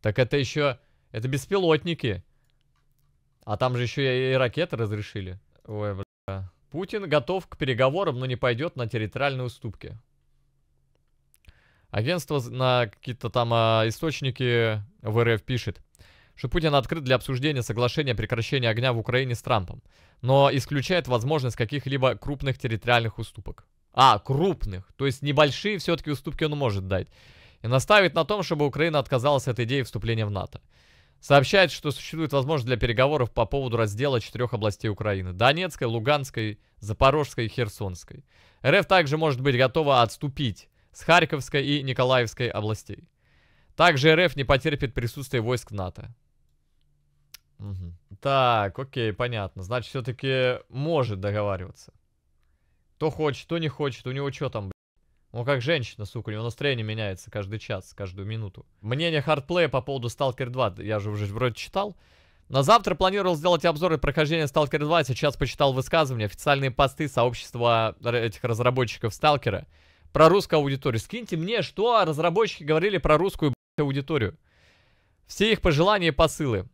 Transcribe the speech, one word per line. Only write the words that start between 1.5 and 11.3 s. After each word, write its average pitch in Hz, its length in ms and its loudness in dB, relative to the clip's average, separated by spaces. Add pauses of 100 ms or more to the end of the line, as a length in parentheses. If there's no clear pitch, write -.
А 104 120 -4
там 123 200 0
же 123 80 0
ещё 139 180 -4
и, 131 300 0
и - 20 2
ракеты 131 420 0
разрешили. 104 640 -8 (260)
Ой, 104 300 -8
бля. 95 560 -12 (200)
Путин 196 380 -8
готов 175 380 0
к - 100 -18
переговорам, 135 600 0
но 127 80 -6
не 127 80 -4
пойдёт 127 400 -2
на 120 140 -8
территориальные 127 580 -4
уступки. - 500 -14 (1900)